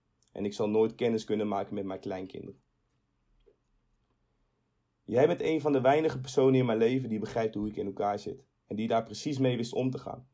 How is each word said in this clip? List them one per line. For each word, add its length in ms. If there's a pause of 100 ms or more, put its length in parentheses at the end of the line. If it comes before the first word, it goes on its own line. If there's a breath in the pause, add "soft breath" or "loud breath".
(320)
en 140
ik 80
zal 160
nooit 260
kennis 280
kunnen 240
maken 260
met 120
mijn 140
kleinkinderen." 640 (2500)
Jij 240
bent 140
een 200
van 100
de 100
weinige 380
personen 400
in 60
mijn 120
leven 320
die 100
begrijpt 360
hoe 120
ik 80
in 100
elkaar 340
zit 280 (200)
en 80
die 120
daar 160
precies 340
mee 200
wist 160
om 160
te 80
gaan. 360